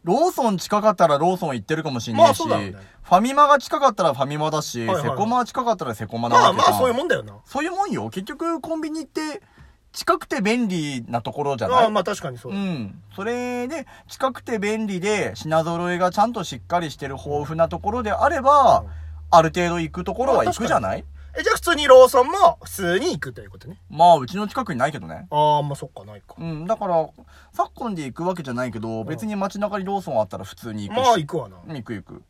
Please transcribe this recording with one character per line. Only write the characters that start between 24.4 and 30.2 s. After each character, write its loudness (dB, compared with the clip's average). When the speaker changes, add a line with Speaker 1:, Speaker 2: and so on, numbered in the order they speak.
Speaker 1:
近 -4
く -8
に -6
な 2
い -2
け -12
ど -12
ね。 -14
Speaker 2:
あ 4
あ、 -2
ま -6
あ -6
そ -14
っ -18
か、 -20
な -20
い -20
か。 -20
Speaker 1:
う -14
ん、 -8
だ 0
か -8
ら、 0
昨 -2
今 -6
で -6
行 -10
く -8
わ -2
け -12
じ -8
ゃ -6
な -4
い -8
け -8
ど、 -6
Speaker 2:
う -8
ん。 -8
Speaker 1:
別 -8
に -6
街 -6
中 -4
に -6
ロ -4
ー -6
ソ -10
ン 0
あ 0